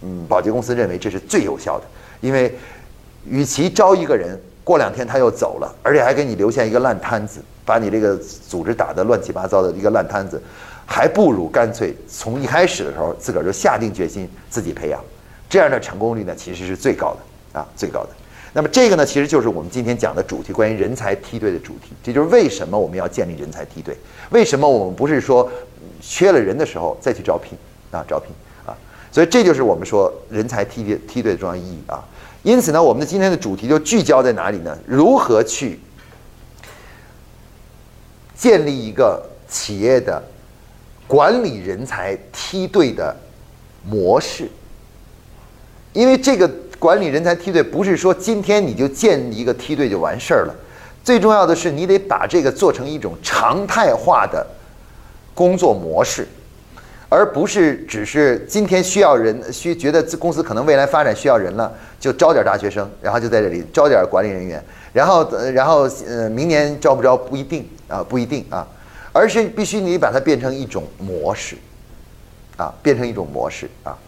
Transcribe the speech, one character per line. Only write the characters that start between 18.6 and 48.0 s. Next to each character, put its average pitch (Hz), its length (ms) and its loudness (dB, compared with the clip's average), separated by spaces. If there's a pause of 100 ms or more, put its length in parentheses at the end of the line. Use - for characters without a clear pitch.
么 151 60 -2
这 247 200 6
个 196 60 4
呢， 151 100 4
其 143 160 -2
实 147 60 -2
就 151 120 2
是 110 80 0
我 90 140 -4
们 82 80 -10
今 123 160 -6
天 120 100 -2
讲 85 200 -4
的 90 80 -2
主 - 180 -8
题， - 100 -10
关 110 220 0
于 107 60 -8
人 104 160 -2
才 110 180 -4
梯 - 240 -10
队 104 140 -2
的 85 80 -6
主 - 140 -18
题。 - 280 -20
这 120 100 -10
就 135 120 2
是 160 60 -2
为 208 200 4
什 - 180 -8
么 98 120 -2
我 92 80 0
们 85 100 -8
要 90 100 -4
建 90 220 -4
立 80 100 -12
人 76 120 -12
才 78 140 -14
梯 82 180 -18
队， 76 120 -10 (360)
为 226 120 6
什 143 140 0
么 143 100 4
我 120 180 4
们 92 100 -6
不 107 100 -2
是 147 160 0
说 123 260 4 (540)
缺 - 300 2
了 160 80 6
人 98 180 -2
的 151 80 -2
时 - 140 -10
候 82 200 -4
再 127 140 -2
去 - 80 -8
招 85 160 -2
聘 - 180 -12 (360)
啊， 82 160 -10
招 73 120 -4
聘 - 120 -18 (340)
啊。 - 80 -14 (380)
所 156 100 4
以 165 60 6
这 240 160 4
就 175 100 6
是 135 80 0
我 104 140 4
们 92 100 -8
说 98 260 2 (200)
人 107 160 -2
才 110 180 -2
梯 113 180 -12
队， 104 240 -4
梯 123 140 -8
队 110 120 0
的 87 40 -4
重 92 100 -8
要 87 80 -6
意 90 60 -10
义 87 240 -14
啊。 - 180 -10 (400)
因 240 180 4
此 156 100 -2
呢， 156 100 4
我 143 120 6
们 131 60 -2
的 147 60 -2
今 170 140 -4
天 190 120 2
的 175 40 0
主 104 200 -6
题 101 120 -8
就 151 120 4
聚 180 240 0
焦 131 180 6
在 127 120 4
哪 92 180 -4
里 101 80 -6
呢？ 82 260 -10
如 160 320 4
何 113 260 4
去 113 360 -6 (2500)
建 202 280 4
立 135 240 -4
一 110 40 -10
个 104 360 0 (220)
企 - 300 -8
业 123 200 4
的 85 220 -4 (840)
管 170 360 4
理 139 140 -4
人 95 260 -6
才 127 320 -6 (160)
梯 - 360 -6
队 156 260 2
的 78 220 -4 (680)
模 101 380 2
式？ - 260 -10 (1400)
因 233 160 4
为 262 80 8
这 262 220 2
个 180 100 6 (300)
管 180 240 4
理 180 60 -2
人 147 160 0
才 175 100 2
梯 175 180 -6
队 170 120 4
不 175 200 -2
是 185 140 2
说 180 160 4